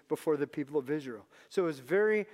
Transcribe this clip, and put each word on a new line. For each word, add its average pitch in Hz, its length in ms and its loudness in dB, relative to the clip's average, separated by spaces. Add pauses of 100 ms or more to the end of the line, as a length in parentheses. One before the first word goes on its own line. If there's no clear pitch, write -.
before 151 280 0
the 139 120 -2
people 147 280 -4
of 131 140 -2
Israel." 131 340 -6 (240)
So 180 200 2
it's 147 100 -4
very, 202 560 2